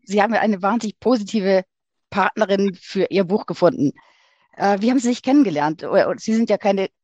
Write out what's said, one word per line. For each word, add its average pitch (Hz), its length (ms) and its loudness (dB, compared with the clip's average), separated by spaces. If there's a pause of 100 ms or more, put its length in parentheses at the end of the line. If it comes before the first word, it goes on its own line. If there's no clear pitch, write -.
Sie 202 180 0
haben 220 120 2
ja 202 80 2
eine 202 200 0
wahnsinnig 214 380 -2
positive 196 640 0 (460)
Partnerin 196 680 0
für - 340 -4
Ihr 190 160 0
Buch 196 200 -2
gefunden. 147 480 0 (640)
Äh, 202 240 0
wie 226 100 2
haben 262 80 2
Sie 240 100 -2
sich 247 140 -4
kennengelernt? 170 600 0
Oder, - 260 2
oder 180 100 -6
Sie 220 160 -4
sind 226 140 0
ja 202 80 2
keine 196 320 -2 (140)